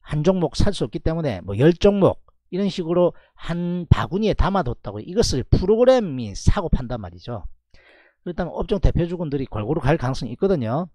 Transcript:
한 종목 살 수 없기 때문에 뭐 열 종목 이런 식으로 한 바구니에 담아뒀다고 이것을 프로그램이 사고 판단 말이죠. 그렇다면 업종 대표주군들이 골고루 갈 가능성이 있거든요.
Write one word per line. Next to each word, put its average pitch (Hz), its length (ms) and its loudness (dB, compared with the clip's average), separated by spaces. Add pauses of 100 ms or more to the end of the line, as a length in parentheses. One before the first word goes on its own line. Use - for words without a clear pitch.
한 151 220 -4
종목 180 320 0
살 - 180 2
수 - 100 -4
없기 135 160 -6
때문에 147 420 -2
뭐 98 160 -8
열 156 160 6
종목 196 500 2 (280)
이런 196 180 -2
식으로 170 440 2 (220)
한 175 540 -4
바구니에 165 440 2
담아뒀다고 120 680 -2
이것을 170 420 -2
프로그램이 185 920 2
사고 - 340 -2
판단 123 320 -4
말이죠. 90 440 -12 (760)
그렇다면 170 320 -6
업종 196 240 -2
대표주군들이 165 680 0
골고루 110 360 -4
갈 147 160 2
가능성이 131 360 -4
있거든요. 156 600 -2